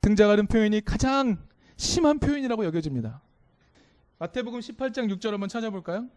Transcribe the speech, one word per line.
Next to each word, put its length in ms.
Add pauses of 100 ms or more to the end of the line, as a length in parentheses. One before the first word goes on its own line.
등장하는 460
표현이 340
가장 580 (380)
심한 420
표현이라고 460
여겨집니다. 580 (960)
마태복음 420
십팔 320
장 160
육 120
절 120
한번 160
찾아볼까요? 680